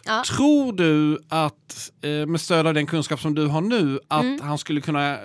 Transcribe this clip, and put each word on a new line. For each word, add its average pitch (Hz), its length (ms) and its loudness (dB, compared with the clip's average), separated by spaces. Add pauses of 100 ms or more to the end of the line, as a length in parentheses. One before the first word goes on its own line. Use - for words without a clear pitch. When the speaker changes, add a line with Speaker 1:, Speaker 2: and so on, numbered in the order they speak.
Speaker 1:
Ja. 220 220 -2
Speaker 2:
Tror 277 460 4
du 156 460 2 (100)
att, - 640 -4 (100)
eh, 147 80 -6 (180)
med 160 140 -2
stöd 160 260 2
av 160 60 2
den 151 140 0
kunskap 156 320 -2
som 156 160 -2
du 151 120 2
har 151 140 0
nu, 180 460 0
att 151 160 2
Speaker 1:
Mm. 269 180 -2
Speaker 2:
han 147 160 -4
skulle 147 240 -4
kunna 143 440 -2